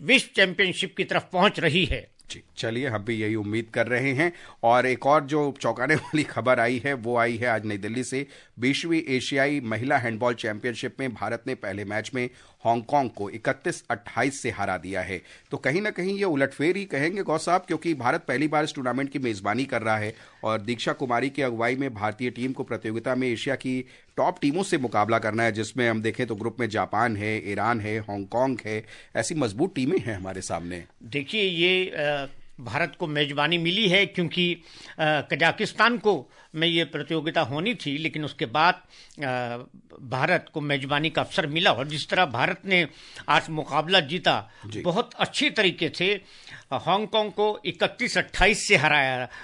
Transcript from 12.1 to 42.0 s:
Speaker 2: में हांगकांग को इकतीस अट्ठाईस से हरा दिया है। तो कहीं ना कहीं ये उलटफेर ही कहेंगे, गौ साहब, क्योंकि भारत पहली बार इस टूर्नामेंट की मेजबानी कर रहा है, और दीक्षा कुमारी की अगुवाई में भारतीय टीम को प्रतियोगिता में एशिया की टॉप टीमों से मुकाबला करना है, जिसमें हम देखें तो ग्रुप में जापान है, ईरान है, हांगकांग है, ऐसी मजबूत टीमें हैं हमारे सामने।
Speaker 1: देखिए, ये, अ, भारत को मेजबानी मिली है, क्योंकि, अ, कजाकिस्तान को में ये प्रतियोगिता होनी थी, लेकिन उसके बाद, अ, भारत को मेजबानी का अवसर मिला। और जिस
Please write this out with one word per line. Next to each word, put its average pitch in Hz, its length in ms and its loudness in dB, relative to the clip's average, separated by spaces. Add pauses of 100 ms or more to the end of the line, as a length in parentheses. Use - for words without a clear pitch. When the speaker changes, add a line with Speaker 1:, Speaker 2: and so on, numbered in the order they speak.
Speaker 2:
में 123 160 -2 (340)
हांगकांग 120 460 2
को 101 200 -8
इकतीस 135 600 -4
अट्ठाईस 127 520 -2
से 120 80 -2
हरा 98 260 -2
दिया 92 240 -6
है। 90 220 -6 (280)
तो 143 60 -4
कहीं 139 260 0
ना 214 80 -2
कहीं 196 280 -4
ये 202 60 0
उलटफेर 143 520 2
ही 202 80 -4
कहेंगे, 175 380 -2
गौ 156 160 0
साहब, 180 220 2
क्योंकि 160 340 -2
भारत 135 340 0
पहली 139 200 2
बार 151 160 2
इस 151 100 -6
टूर्नामेंट 135 380 -2
की 147 60 -4
मेजबानी 110 460 0
कर 120 180 -2
रहा 110 140 2
है, 107 180 -4 (300)
और 110 160 0
दीक्षा 120 320 -2
कुमारी 127 380 0
की 143 120 -4
अगुवाई 120 340 0
में 135 180 -2
भारतीय 107 360 -2
टीम 123 220 -4
को 131 100 -6
प्रतियोगिता 113 520 -4
में 127 140 0
एशिया 123 260 -2
की 127 340 -4 (280)
टॉप 143 240 2
टीमों 147 220 2
से 175 160 0
मुकाबला 113 400 2
करना 110 240 0
है, 113 100 4
जिसमें 110 380 0
हम 110 120 0
देखें 113 240 -2
तो 113 80 -4
ग्रुप 107 260 -4
में 117 80 0
जापान 104 480 0
है, 104 360 -2
ईरान 107 280 0
है, 107 180 -4
हांगकांग 110 640 -2
है, 107 200 -4 (320)
ऐसी 113 180 -2
मजबूत 131 400 0
टीमें 143 240 2
हैं 110 180 -2
हमारे 95 240 -8
सामने। 87 440 -6 (180)
Speaker 1:
देखिए, 143 400 -4
ये, 185 440 2
अ, 147 400 -2 (340)
भारत 139 380 -2
को 175 80 -4
मेजबानी 147 520 0
मिली 185 300 0
है, 190 180 4
क्योंकि, 175 500 0 (420)
अ, 151 220 2 (120)
कजाकिस्तान 202 680 2
को 180 320 2 (240)
में 160 140 2
ये 165 160 2
प्रतियोगिता 156 560 -2
होनी 156 340 0
थी, 147 240 -4
लेकिन 156 260 -4
उसके 143 220 -6
बाद, 160 280 4 (440)
अ, 123 380 -2 (460)
भारत 135 520 0
को 156 60 -4
मेजबानी 143 500 0
का 147 120 0
अवसर 160 240 -2
मिला। 165 260 2
और 127 160 -2
जिस 147 200 -6